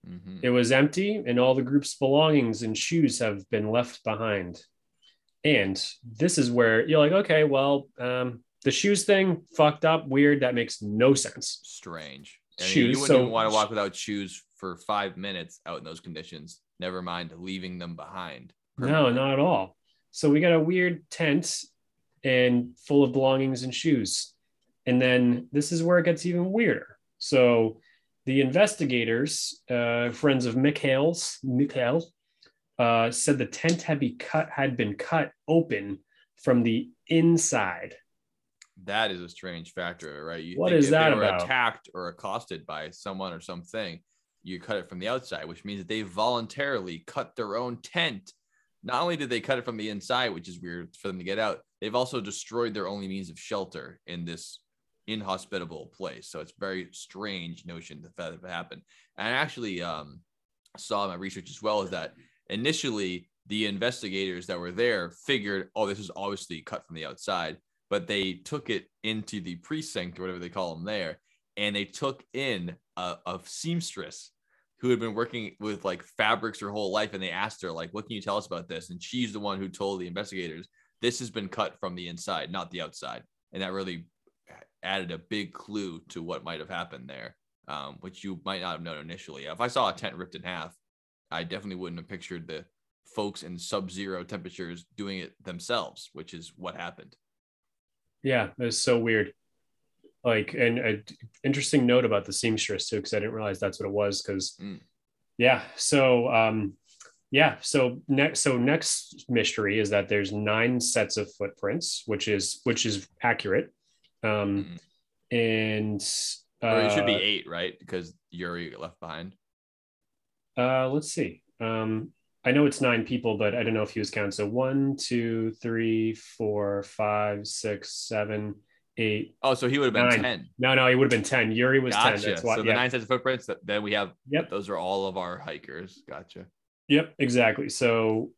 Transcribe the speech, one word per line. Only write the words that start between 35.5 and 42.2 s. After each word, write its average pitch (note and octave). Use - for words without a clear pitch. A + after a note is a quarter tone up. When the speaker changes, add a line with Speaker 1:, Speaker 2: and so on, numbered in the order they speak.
Speaker 2:
from B2
the A2+
inside. C3
Speaker 1:
That G#2
is F2+
a F2
strange E2+
factor, E2
right? E2
You E2+
Speaker 2:
What F3+
Speaker 1:
think E3+
Speaker 2:
is C#3
Speaker 1:
if C3+
Speaker 2:
that D#3
Speaker 1:
they C3+
were G#2
Speaker 2:
about? F#2
Speaker 1:
attacked A#2+
or F2+
accosted F2